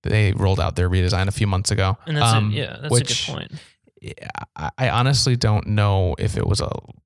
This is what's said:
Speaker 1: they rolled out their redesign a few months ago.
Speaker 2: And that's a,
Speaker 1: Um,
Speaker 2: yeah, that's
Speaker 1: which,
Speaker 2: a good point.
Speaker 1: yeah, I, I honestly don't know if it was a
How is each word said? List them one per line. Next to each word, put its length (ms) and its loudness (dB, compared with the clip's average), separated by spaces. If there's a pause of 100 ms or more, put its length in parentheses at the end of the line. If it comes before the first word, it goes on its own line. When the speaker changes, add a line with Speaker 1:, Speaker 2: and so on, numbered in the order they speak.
Speaker 1:
they 300 2
rolled 260 2
out 160 0
their 140 0
redesign 380 2
a 40 -2
few 160 0
months 220 0
ago. 280 0 (100)
Speaker 2:
And 100 -4
that's 160 4
a, 40 4
Speaker 1:
Um, 140 0
Speaker 2:
yeah, 300 -6
that's 100 -4
Speaker 1:
which, 360 0
Speaker 2:
a 40 -8
good 80 -8
point. 120 -14 (500)
Speaker 1:
yeah, 280 -16 (260)
I, 220 -8
I 120 0
honestly 460 2
don't 320 0
know 500 2
if 200 -2
it 100 0
was 140 0
a 100 -4 (340)